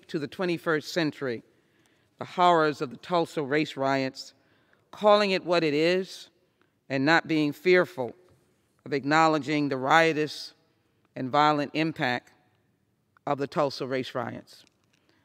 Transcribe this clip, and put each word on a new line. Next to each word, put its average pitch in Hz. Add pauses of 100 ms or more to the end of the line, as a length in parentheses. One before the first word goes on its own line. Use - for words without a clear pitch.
to 175
the 147
twenty-first 170
century 139 (760)
the 123
horrors 160
of 139
the 113
Tulsa 165
race 147
riots, 135 (580)
calling 208
it 180
what 170
it 151
is, 175 (580)
and 135
not 156
being 151
fearful 175 (680)
of 139
acknowledging 151
the 135
riotous 151 (640)
and 131
violent 147
impact 147 (920)
of 139
the 139
Tulsa 147
race 127
riots. 117 (600)